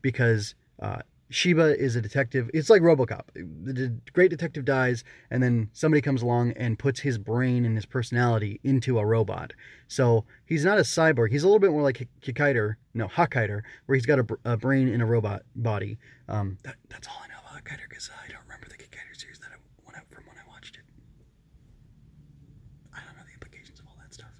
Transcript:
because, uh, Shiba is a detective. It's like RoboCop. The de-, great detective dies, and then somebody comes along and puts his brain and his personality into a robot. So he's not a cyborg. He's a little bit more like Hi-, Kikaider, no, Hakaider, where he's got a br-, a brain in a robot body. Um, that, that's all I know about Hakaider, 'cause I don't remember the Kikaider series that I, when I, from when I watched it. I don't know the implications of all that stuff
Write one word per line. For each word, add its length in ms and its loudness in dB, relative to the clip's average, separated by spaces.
because, 540 0
uh, 240 -8
Shiba 480 2
is 160 0
a 60 0
detective. 540 -2
It's 160 0
like 100 8
RoboCop. 440 2
The 400 -12
de-, 400 -6
great 160 6
detective 340 -6
dies, 400 0
and 120 0
then 320 2
somebody 260 2
comes 220 -2
along 300 0
and 260 -4
puts 220 -2
his 180 -2
brain 480 0
and 100 0
his 80 -4
personality 800 0
into 340 0
a 60 0
robot. 480 -2
So 360 2
he's 180 -2
not 140 4
a 40 4
cyborg. 480 2
He's 120 0
a 40 2
little 140 6
bit 100 4
more 120 0
like 160 0
Hi-, 100 -12
Kikaider, 540 0
no, 140 -4
Hakaider, 540 -2
where 120 0
he's 100 0
got 120 4
a 40 2
br-, 220 -4
a 120 -2
brain 320 0
in 140 0
a 40 0
robot 360 0
body. 440 -4
Um, 340 -4
that, 140 -16
that's 180 -20
all 160 -16
I 60 -20
know 120 -20
about 220 -20
Hakaider, 280 -16
'cause 200 -18
I 80 -20
don't 120 -20
remember 240 -20
the 100 -20
Kikaider 360 -20
series 260 -20
that 120 -20
I, 40 -20
when 120 -20
I, 120 -20
from 160 -20
when 140 -20
I 100 -20
watched 280 -20
it. 80 -20
I 100 -16
don't 120 -20
know 100 -20
the 80 -20
implications 460 -20
of 60 -20
all 140 -20
that 140 -20
stuff 260 -20